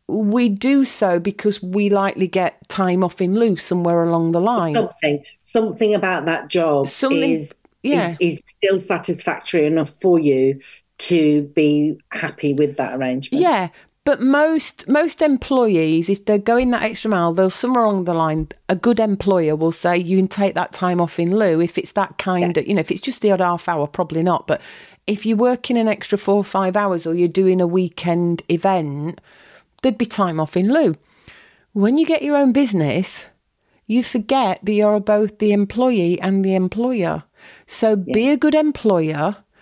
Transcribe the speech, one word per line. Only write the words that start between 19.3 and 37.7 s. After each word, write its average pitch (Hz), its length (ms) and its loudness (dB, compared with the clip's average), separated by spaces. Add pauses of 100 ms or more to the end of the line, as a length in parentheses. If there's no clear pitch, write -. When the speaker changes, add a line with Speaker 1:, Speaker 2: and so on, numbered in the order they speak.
Speaker 1:
will 160 160 0
say, 175 260 0
"You 180 200 0
can 190 100 4
take 196 280 -2
that - 180 -4
time 180 260 -2
off 170 180 -2
in 175 200 0
lieu." 175 240 2
If 170 160 -2
it's - 160 -4
that 196 240 -4
kind 175 400 -2
Speaker 2:
Yeah. 156 40 2
Speaker 1:
of, - 60 -6
you 202 60 -2
know, 180 80 2
if 160 100 -4
it's - 80 -6
just - 220 -8
the 208 100 2
odd 185 80 2
half 175 300 -2
hour, 151 180 -2
probably 160 340 -4
not. 175 240 0
But - 140 0 (480)
if 208 180 -6
you're 220 120 0
working 247 400 0
an 226 100 0
extra 214 300 -2
four 196 180 0
or 202 80 2
five 190 320 -2
hours 185 320 -2
or 165 80 -2
you're 175 140 2
doing 185 320 2
a 175 60 2
weekend 170 840 -2
event, 165 720 -2 (600)
there'd 262 160 0
be 240 80 -2
time 175 340 -2
off 156 180 -4
in 190 160 2
lieu. 269 220 2 (760)
When 214 260 2
you 320 80 2
get 320 160 0
your 294 140 0
own 277 160 4
business, 190 760 0 (640)
you 233 160 0
forget 233 600 -2
that 196 80 -2
you're 208 280 2
both 208 400 0
the 208 140 2
employee 202 680 0
and 196 240 0
the 190 120 0
employer. 185 680 -2 (440)
So 220 280 0